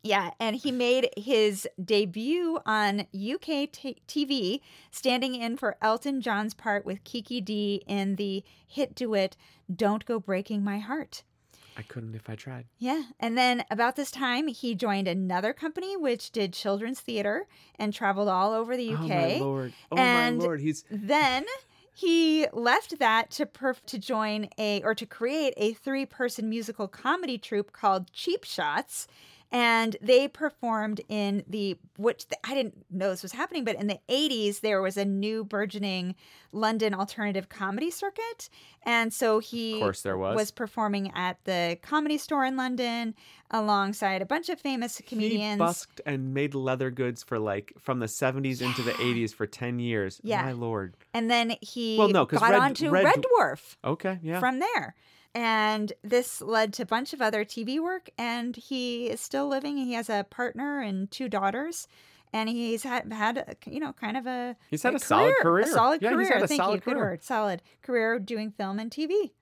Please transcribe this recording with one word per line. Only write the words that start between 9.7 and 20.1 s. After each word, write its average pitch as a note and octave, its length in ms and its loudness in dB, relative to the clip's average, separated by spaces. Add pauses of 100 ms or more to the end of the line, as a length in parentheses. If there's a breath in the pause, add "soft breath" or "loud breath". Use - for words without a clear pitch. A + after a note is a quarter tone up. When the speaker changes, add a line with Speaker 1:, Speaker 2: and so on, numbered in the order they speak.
Speaker 1:
Don't G#3 300 2
Go A3+ 140 -2
Breaking G3+ 440 -2
My G3+ 140 0
Heart. A#3+ 460 -8 (520 soft breath)
Speaker 2:
I A2 60 -12
couldn't A2+ 320 -10
if A2 160 -12
I A2 60 -8
tried. B2 300 -14 (120)
Speaker 1:
Yeah, C4+ 240 -2 (180)
and A3+ 160 -2
then B3 360 2
about A#3 240 2
this C#4 160 -4
time, C4 360 -2
he A#3 280 -4
joined G3 320 0
another F#3+ 460 0
company F#4 440 -6
which B3+ 320 -2
did G3 240 -2
children's A3 460 -2
theater A3+ 480 -4 (320 soft breath)
and G#3 120 0
traveled G3+ 380 2
all F#3+ 240 4
over A#3 240 0
the A#3+ 180 -2
Speaker 2:
Oh, - 60 -2
Speaker 1:
U D#3+ 60 -2
K. - 320 2
Speaker 2:
my C#3 40 0
lord. C3+ 300 -2 (180 loud breath)
Oh, F3 60 2
Speaker 1:
And A#3+ 400 6